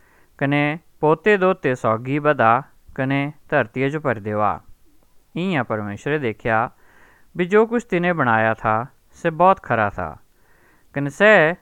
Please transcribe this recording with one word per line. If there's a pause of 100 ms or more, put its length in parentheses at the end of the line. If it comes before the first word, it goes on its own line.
(400)
कने (220)
पोते
दोते
सौगी
बधा (320)
कने (180)
धरतीअ
जो
पर
देवा। (760)
ईअं
परमेश्वरे
देख्या (680)
भी
जो
कुछ
तिने
बणाया
था, (180)
से
बहुत
खरा
था, (680)
कने
से